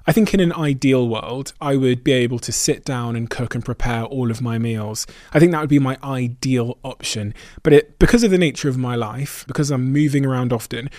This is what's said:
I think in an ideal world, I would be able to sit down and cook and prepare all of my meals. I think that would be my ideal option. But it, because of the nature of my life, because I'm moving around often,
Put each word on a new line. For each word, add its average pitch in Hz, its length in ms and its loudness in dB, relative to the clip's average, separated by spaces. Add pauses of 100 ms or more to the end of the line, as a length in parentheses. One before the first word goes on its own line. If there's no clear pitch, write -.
I 165 40 2
think 214 220 2
in 196 60 4
an 170 120 2
ideal 135 560 0
world, 117 520 -6
I 143 160 0
would 127 260 2
be - 80 0
able 123 300 0
to - 100 -10
sit - 340 -2
down 120 300 -6
and 117 160 -6
cook - 240 -6
and 117 100 -6
prepare 113 380 -2
all 123 300 -2
of 110 80 -6
my 117 180 -4
meals. 110 480 -4 (260)
I 156 60 4
think 175 140 6
that 156 80 0
would 151 80 -4
be 143 100 4
my 131 240 0
ideal 127 800 -4
option. 107 520 -8 (280)
But 156 100 6
it, - 280 4
because 233 240 6
of 202 80 4
the 185 60 4
nature 156 300 0
of 127 80 -2
my 123 200 -2
life, 117 500 -6
because 147 240 -2
I'm 131 220 0
moving 143 340 2
around 123 260 0
often, 120 460 -6